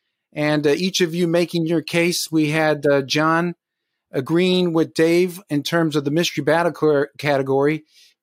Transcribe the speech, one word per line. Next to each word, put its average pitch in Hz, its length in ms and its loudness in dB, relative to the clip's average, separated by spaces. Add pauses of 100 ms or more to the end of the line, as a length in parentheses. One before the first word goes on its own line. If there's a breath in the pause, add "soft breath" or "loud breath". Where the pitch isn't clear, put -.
(320)
And, 151 340 0
uh, 147 40 4
each 180 320 0
of 165 120 -2
you 175 140 0
making 170 380 0
your 160 160 0
case, 170 500 -2
we 156 200 2
had, 151 340 0
uh, 143 160 2
John 160 520 0 (560)
agreeing 180 640 0
with 156 220 0
Dave 170 560 2
in 147 120 -2
terms 165 320 0
of 143 120 -2
the 143 40 -2
mystery 160 320 -2
battle 160 300 0
cor-, 147 460 0
category, 139 680 0 (380 soft breath)